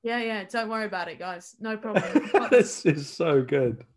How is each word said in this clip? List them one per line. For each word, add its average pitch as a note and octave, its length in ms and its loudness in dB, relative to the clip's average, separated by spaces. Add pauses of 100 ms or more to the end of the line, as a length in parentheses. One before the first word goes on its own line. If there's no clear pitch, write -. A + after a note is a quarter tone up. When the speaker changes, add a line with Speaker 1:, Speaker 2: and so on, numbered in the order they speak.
Speaker 1:
Yeah, A#3 160 -4
yeah, A3 240 -6
don't A3 260 -6
worry A3 160 -4
about F#3 220 -6
it, D#3+ 100 -14
guys. F3 420 -14
No A3 180 -6
problem. G#3+ 520 0 (100)
Speaker 2:
<laughs> A3+ 120 0
This - 340 4
is D3 240 2
so D3+ 320 2
good. B2+ 420 0 (140)